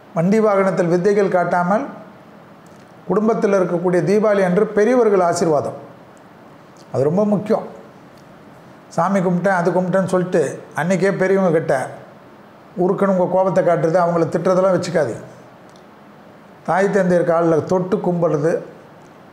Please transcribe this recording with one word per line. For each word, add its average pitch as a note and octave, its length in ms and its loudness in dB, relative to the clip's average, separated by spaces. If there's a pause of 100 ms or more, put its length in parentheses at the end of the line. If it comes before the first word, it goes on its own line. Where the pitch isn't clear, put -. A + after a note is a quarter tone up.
(140)
வண்டி F#3+ 260 2
வாகனத்தில் F#3+ 480 2
வித்தைகள் F#3 420 2
காட்டாமல் F3+ 560 0 (1200)
குடும்பத்தில் G#3 460 0
இருக்கக்கூடிய F3 500 0
தீபாவளி G3+ 400 2
அன்று F#3 240 2
பெரியவர்கள் G#3+ 520 2
ஆசீர்வாதம் E3 540 0 (1200)
அது B2 100 -2
ரொம்ப F3 220 0
முக்கியம். G#3 380 -2 (1200)
சாமி F#3+ 320 -2
கும்பிட்டேன், F3 280 0
அது F#3 240 0
கும்பிட்டேன்னு F#3 340 0
சொல்லிட்டு F3+ 560 -2 (140)
அன்னைக்கே F3 420 0
பெரியவங்க F#3 400 2
கிட்ட C#3+ 320 -2 (880)
உருக்குன்னு F#3+ 380 0
உங்க F3+ 160 0
கோபத்தை F#3 320 2
காட்டுறது, E3 400 2
அவங்கள E3+ 260 0
திட்டுறதெல்லாம் F3+ 540 0
வச்சுக்காதீங்க. D3+ 380 -4 (1400)
தாய் F#3 260 0
தந்தையர் F3+ 360 2
காலில் E3 380 2
தொட்டு F3+ 320 -2
கும்பிடுறது, E3+ 640 -2 (720)